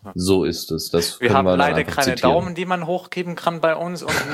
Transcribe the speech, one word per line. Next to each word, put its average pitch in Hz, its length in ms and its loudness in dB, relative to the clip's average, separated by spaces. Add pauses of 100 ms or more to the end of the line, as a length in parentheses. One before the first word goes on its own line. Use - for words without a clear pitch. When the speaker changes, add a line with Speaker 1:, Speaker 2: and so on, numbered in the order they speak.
Speaker 1:
so. 98 100 -14
Speaker 2:
So 92 300 4
ist - 260 -4
es. 80 180 -4
Das - 300 0
Speaker 1:
Wir 123 80 0
Speaker 2:
können 117 120 4
Speaker 1:
haben - 60 2
Speaker 2:
wir 110 60 4
dann 90 80 4
Speaker 1:
leider 147 200 2
Speaker 2:
einfach - 180 -4
Speaker 1:
keine 135 180 2
Speaker 2:
zitieren. 127 180 2
Speaker 1:
Daumen, 175 220 0
die 180 100 -4
man 180 220 -2
hochgeben 180 480 -6
kann 170 240 -2
bei 160 160 2
uns 170 280 -6
und - 100 -2 (200)